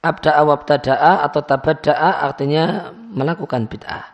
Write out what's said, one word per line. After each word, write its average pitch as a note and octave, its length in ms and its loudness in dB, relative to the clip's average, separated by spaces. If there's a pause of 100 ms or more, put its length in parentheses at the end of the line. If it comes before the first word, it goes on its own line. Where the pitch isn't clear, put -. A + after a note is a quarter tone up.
Abda'a D3+ 400 2
wabtada'a D3 800 2
atau C#3+ 160 -2
tabadda'a D3+ 800 0
artinya D3+ 720 -2
melakukan D3+ 720 -4
bid'ah. F2 480 -12